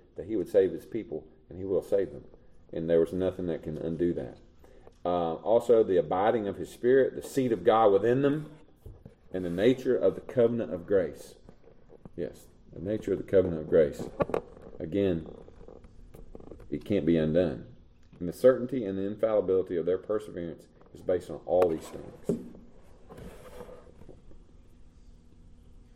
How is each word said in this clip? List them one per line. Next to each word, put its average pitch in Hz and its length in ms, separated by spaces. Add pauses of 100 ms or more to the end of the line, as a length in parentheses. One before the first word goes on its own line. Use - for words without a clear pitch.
(160)
that 76 120
he 107 100
would 85 100
save 95 240
his 80 140
people, 95 420 (220)
and 85 100
he 95 60
will 92 180
save 98 300
them. 67 100 (480)
And 82 180
there 82 120
was 82 100
nothing 92 360
that 80 160
can 78 140
undo 82 360
that. 64 240 (680)
Uh, 85 300
also, 113 480
the 95 120
abiding 98 540
of 85 80
his 80 120
Spirit, 127 460
the - 60
seed 127 320
of 87 100
God 110 300
within 120 300
them, 151 260 (800)
and 92 140
the 85 40
nature 120 460
of - 200
the - 60
covenant 117 520
of 87 120
grace. 90 500 (800)
Yes, - 300 (260)
the - 80
nature 101 320
of 85 40
the - 60
covenant 87 380
of 78 80
grace. 78 340 (760)
Again, 87 440 (1400)
it 73 140
can't 92 220
be 82 100
undone. 78 520 (520)
And 87 80
the 87 60
certainty 123 500
and 95 140
the 95 60
infallibility 98 720
of 80 80
their 90 120
perseverance 87 680 (280)
is - 60
based 90 300
on 73 160
all 90 240
these 80 180
things. - 540 (3500)